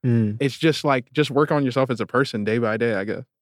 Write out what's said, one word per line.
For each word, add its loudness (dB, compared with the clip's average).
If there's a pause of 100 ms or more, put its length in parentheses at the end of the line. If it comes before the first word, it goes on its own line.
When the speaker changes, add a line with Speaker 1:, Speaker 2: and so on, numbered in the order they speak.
Speaker 1:
Mm. 2
Speaker 2:
It's -2
just, 0
like, 0
just 0
work 2
on 2
yourself 0
as -2
a -2
person -2
day 0
by 0
day, 0
I -2
guess. -6 (180)